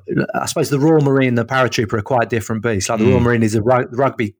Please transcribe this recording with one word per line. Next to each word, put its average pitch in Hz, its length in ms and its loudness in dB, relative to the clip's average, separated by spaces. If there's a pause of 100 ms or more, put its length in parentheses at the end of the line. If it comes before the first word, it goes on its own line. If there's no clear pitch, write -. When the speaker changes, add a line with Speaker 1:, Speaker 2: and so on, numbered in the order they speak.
(340)
Speaker 1:
I - 120 -2
suppose - 240 -2
the 143 80 0
Royal 156 240 4
Marine 135 260 2
and 120 100 0
the 113 60 0
paratrooper 123 500 0
are 107 80 -2
quite 117 280 0
different 110 320 -4
beasts. 110 260 -2
Like, 117 120 -2
the 113 60 4
Royal 127 140 4
Speaker 2:
Mm. - 20 0
Speaker 1:
Marine 120 200 2
is 107 120 0
a 107 80 0
ru-, 120 300 0
rugby 120 480 -2